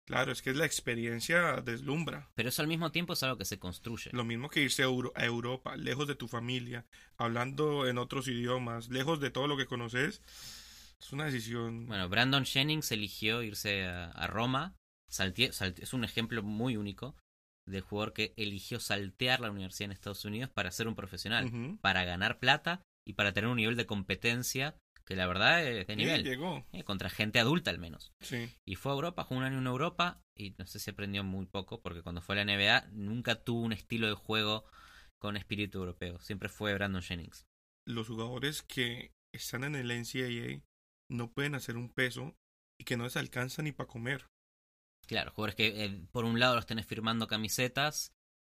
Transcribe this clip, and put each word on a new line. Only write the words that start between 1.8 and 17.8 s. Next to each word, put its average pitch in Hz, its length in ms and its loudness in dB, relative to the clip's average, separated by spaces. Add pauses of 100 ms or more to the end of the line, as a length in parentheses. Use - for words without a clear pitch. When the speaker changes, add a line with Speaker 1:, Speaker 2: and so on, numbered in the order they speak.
Speaker 2:
Pero 113 120 0
eso 156 140 0
al 151 60 2
mismo 160 240 0
tiempo 175 220 0
es - 100 0
algo 131 140 0
que 92 60 -4
se 98 140 -4
construye. 107 540 -6
Speaker 1:
Lo 123 100 0
mismo 117 260 -2
que 156 140 2
irse 135 200 4
a 131 40 6
Euro-, 127 300 2
a 143 80 2
Europa, 123 520 0
lejos 139 300 -2
de 143 80 0
tu 123 140 -8
familia, 120 580 -4 (320)
hablando 135 720 2
en 123 100 2
otros 127 300 -2
idiomas, 120 600 0
lejos 135 300 2
de 139 140 0
todo 135 160 2
lo 143 80 2
que 135 100 2
conoces. 123 560 0 (800)
Es - 120 -14
una 143 120 -2
decisión. 117 600 -2
Speaker 2:
Bueno, 98 220 -2
Brandon 123 360 6
Jennings 147 480 2
eligió 110 500 0
irse 101 420 0
a, 87 280 -4
a 87 160 -2
Roma. 127 480 0 (340)
Salteé, 98 420 2
salte-, 92 300 -2
es - 100 -8
un 123 120 2
ejemplo 110 400 -2
muy 110 320 0
único 104 400 -6 (480)
de 95 160 -4